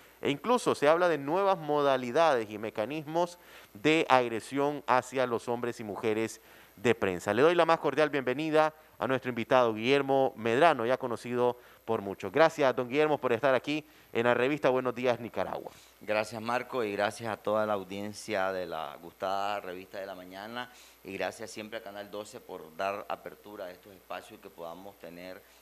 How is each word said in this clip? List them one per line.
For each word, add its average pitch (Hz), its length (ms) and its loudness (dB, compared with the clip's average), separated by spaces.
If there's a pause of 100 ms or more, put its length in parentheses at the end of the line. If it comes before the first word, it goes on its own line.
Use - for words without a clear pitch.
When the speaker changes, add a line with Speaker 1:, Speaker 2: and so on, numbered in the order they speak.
(220)
Speaker 1:
e - 80 2
incluso 185 440 2
se 143 140 4
habla 175 200 6
de 156 100 2
nuevas 180 400 0
modalidades 139 920 2
y 107 80 -8
mecanismos 147 800 -4 (360)
de 156 340 4
agresión 131 800 2
hacia 127 400 2
los 117 220 -2
hombres 120 320 -4
y 117 40 -10
mujeres 110 560 -2 (360)
de 151 180 4
prensa. 139 400 0
Le 120 80 4
doy 165 120 6
la 170 120 4
más 165 120 4
cordial 151 320 2
bienvenida 151 600 2 (260)
a - 80 0
nuestro 127 220 -2
invitado 120 460 4
Guillermo 135 600 2
Medrano, 117 500 4
ya 123 100 2
conocido 120 600 -2 (260)
por 110 160 -2
muchos. 98 320 -6
Gracias, 147 420 4
don 127 140 -2
Guillermo, 147 300 2
por 127 140 0
estar 131 220 4
aquí 147 300 -2 (280)
en 117 120 0
la 120 100 4
revista 135 360 2
Buenos 127 240 0
Días 120 260 0
Nicaragua. 90 500 -6 (300)
Speaker 2:
Gracias, 107 400 -2
Marco, 120 420 -4
y 107 100 -2
gracias 107 400 -2
a 98 40 -4
toda 107 300 0
la 107 80 0
audiencia 98 760 -4
de 92 140 -4
la 78 360 -8
gustada 98 580 -6
Revista 95 380 -12
de 95 80 -10
la 95 80 -12
Mañana, 101 560 -12 (320)
y 95 100 -12
gracias 95 380 -6
siempre 107 280 -12
a 107 40 -10
Canal 101 280 -14
doce 107 300 -12
por 80 360 -14
dar 98 320 -4
apertura 98 580 -12
a 90 40 -12
estos 92 220 -20
espacios 95 460 -14
y - 40 -20
que 98 80 -18
podamos 90 480 -14
tener 87 440 -16 (200)